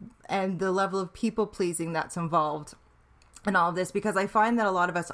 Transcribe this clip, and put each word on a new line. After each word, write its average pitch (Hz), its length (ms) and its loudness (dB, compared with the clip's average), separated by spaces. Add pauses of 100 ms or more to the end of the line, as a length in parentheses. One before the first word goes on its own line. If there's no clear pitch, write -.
(280)
and 190 320 -2
the 190 120 0
level 190 280 0
of 185 140 -6
people 220 340 0
pleasing 175 460 -2
that's 160 240 -4
involved 156 560 0 (720)
in 196 100 0
all 175 140 4
of 170 60 -4
this, 180 160 -2
because 202 260 0
I 196 100 2
find 226 320 4
that 220 60 2
a 196 60 2
lot 180 180 2
of 170 80 -4
us 170 160 -4